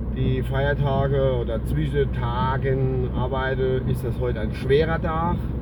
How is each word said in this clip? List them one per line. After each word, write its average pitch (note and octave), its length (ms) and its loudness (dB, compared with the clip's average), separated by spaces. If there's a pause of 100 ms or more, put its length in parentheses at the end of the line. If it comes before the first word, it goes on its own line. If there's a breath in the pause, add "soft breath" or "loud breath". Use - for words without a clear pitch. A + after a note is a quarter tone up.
(160)
die B2+ 260 0
Feiertage C#3 1000 2
oder A2 240 -2
zwischen C#3+ 480 0
Tagen B2+ 1000 0
arbeiten, C3 760 0
ist B2 160 -2
das A#2+ 160 -2
heute A#2+ 180 0
ein A2 140 -2
schwerer D#3 480 2
Tag. E3 340 0 (260)